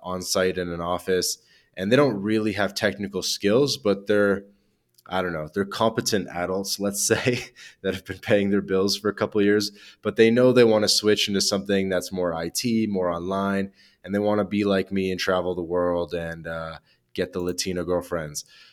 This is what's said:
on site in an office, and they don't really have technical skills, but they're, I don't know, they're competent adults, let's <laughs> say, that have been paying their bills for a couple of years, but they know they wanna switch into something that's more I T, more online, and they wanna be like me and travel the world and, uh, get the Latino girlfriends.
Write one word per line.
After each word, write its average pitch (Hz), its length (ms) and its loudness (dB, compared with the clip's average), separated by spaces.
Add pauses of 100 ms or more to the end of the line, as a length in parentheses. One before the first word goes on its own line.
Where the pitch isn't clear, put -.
on 92 180 -8
site 92 380 0
in 87 100 -4
an 85 140 -6
office, 90 560 -2 (360)
and 98 160 -4
they 123 60 6
don't 127 240 2
really 107 320 0
have 98 220 0
technical 98 480 -2
skills, 123 560 0
but 98 280 0
they're, 101 380 2 (640)
I 92 160 -2
don't 90 100 -4
know, 78 220 -6
they're 101 100 0
competent 110 640 0
adults, 92 500 -4
let's 98 240 -2
<laughs> - 40 -2
say, 117 460 0 (280)
that 95 140 -2
have 92 100 -12
been 92 140 -12
paying 101 320 2
their 101 100 2
bills 98 380 0
for 107 100 -4
a 98 60 -2
couple 107 260 -2
of 101 60 4
years, 104 260 2 (300)
but 104 140 -4
they 113 140 8
know 127 220 6
they 123 120 8
wanna 107 240 4
switch - 380 2
into 101 140 0
something 98 480 0
that's 90 240 -2
more 90 220 -2
I 82 160 -6
T, 113 360 0
more 95 220 -2
online, 98 640 -2 (300)
and 95 120 -6
they 101 40 0
wanna 104 260 2
be 101 200 0
like 95 260 0
me 95 200 0
and 92 100 -4
travel 92 340 0
the 87 80 -4
world 87 520 -2
and, 82 320 -8
uh, 82 320 -10 (360)
get 90 180 -4
the 92 80 -4
Latino 87 440 -4
girlfriends. 82 600 -4 (280)